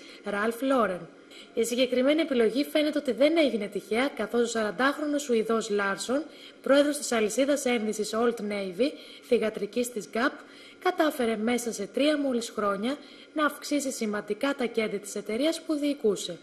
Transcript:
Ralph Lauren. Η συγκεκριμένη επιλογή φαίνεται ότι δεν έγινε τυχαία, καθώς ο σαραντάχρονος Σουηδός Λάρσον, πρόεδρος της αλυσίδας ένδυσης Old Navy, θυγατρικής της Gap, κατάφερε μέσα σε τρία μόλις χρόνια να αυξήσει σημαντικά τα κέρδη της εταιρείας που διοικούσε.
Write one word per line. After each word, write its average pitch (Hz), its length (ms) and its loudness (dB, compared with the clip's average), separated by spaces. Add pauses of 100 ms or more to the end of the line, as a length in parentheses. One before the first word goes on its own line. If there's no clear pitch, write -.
(240)
Ralph 208 380 -2 (100)
Lauren. 196 280 2 (540)
Η 226 100 2
συγκεκριμένη 254 560 4
επιλογή 254 440 2
φαίνεται 302 340 0
ότι 285 140 -2
δεν 285 240 4
έγινε 226 300 2
τυχαία, 214 420 -2
καθώς 233 340 -2
ο 233 40 4
σαραντάχρονος 269 760 0
Σουηδός 220 480 0
Λάρσον, 202 520 0 (400)
πρόεδρος 285 340 4
της - 160 -6
αλυσίδας 262 520 0
ένδυσης 214 500 -2
Old 233 260 0
Navy, 202 500 -2 (320)
θυγατρικής 220 680 0
της 196 220 -8
Gap, 247 160 2 (520)
κατάφερε 294 540 2
μέσα 233 360 -2
σε 196 220 -8
τρία 294 240 4
μόλις 254 320 -2
χρόνια 208 460 -2 (380)
να 302 120 2
αυξήσει 285 440 -2
σημαντικά 208 640 -2
τα 254 100 -2
κέρδη 214 340 -2
της - 160 -10
εταιρείας 254 460 -2
που - 140 -2
διοικούσε. 269 680 -2